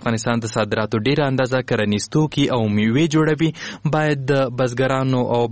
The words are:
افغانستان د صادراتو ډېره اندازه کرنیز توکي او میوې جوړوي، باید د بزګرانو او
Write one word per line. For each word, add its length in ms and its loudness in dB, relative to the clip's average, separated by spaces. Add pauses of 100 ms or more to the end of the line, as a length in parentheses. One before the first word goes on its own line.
افغانستان 440 -2
د 120 -8
صادراتو 500 0
ډېره 240 2
اندازه 420 0
کرنیز 460 0
توکي 400 0
او 40 0 (140)
میوې 380 2
جوړوي، 360 2 (460)
باید 380 0
د 120 2 (120)
بزګرانو 680 0 (140)
او 140 2